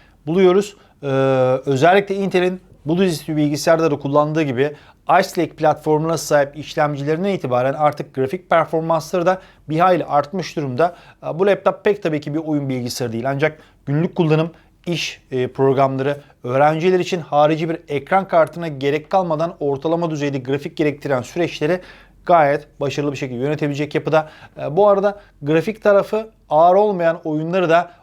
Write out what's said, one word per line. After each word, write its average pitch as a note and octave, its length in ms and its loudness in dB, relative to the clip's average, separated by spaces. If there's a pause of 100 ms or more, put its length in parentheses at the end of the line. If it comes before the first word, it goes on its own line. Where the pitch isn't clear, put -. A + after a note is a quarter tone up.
(260)
buluyoruz. F#3 500 2 (260)
E, D3 40 -8 (600)
özellikle F3 480 4
Intel'in F#3 460 -2 (260)
bu E3+ 120 0
dizüstü E3 380 0
bilgisayarda D3+ 540 2
da D3 80 -2
kullandığı D3+ 440 0
gibi C#3 300 0 (480)
Ice F#3 220 -2
Lake D#3 140 -6
platformuna D#3 640 0
sahip C#3+ 400 0
işlemcilerinden D3+ 720 -4
itibaren C3+ 460 -2
artık D3+ 400 -2
grafik C3 360 -4
performansları E3 760 0
da F#3 140 2 (280)
bir D#3 100 -2
hayli F3+ 260 2
artmış D3 520 -4
durumda. C#3 400 -2 (300)
E, D3 120 -6
bu F#3+ 80 2
laptop F#3+ 380 0
pek G3+ 180 0
tabii D3+ 180 -2
ki D3 140 -8
bir D#3 40 -2
oyun D3+ 300 -4
bilgisayarı B2 440 -6
değil. A#2 180 -4
Ancak D3 280 -2 (280)
günlük D#3+ 300 -2
kullanım, D#3+ 340 2 (360)
iş, - 440 -8
e, B2+ 180 -2
programları, C3+ 680 0 (280)
öğrenciler D#3 560 2
için F3 200 -4
harici D3+ 480 2
bir E3 100 -4 (100)
ekran D3 400 -2
kartına E3 400 0
gerek C#3+ 420 -4
kalmadan E3+ 500 0
ortalama D#3+ 500 -2
düzeyde C#3+ 280 -4
grafik C#3 380 -6
gerektiren C#3+ 460 -2
süreçleri E3+ 580 -4 (460)
gayet D3 540 2
başarılı C#3+ 320 -4
bir C3 40 -8
şekilde B2+ 240 -8
yönetebilecek D3 540 -4
yapıda. D#3 360 0 (280)
E, C#3 180 -8
bu G#3 120 4
arada G3+ 320 0 (220)
grafik D#3+ 400 -2
tarafı G#3+ 480 2 (200)
ağır E3 240 6
olmayan F3+ 500 2
oyunları E3 440 0
da E3+ 220 2 (120)